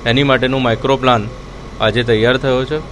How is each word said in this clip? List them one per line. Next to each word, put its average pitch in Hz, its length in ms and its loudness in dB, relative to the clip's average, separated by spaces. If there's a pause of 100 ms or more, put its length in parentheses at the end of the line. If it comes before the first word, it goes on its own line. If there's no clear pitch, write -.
એની 120 180 2
માટેનું 131 400 2
માઇક્રો 123 340 0
પ્લાન 123 320 2 (520)
આજે 110 220 0
તૈયાર 117 340 2
થયો 131 280 0
છે 147 120 -4 (160)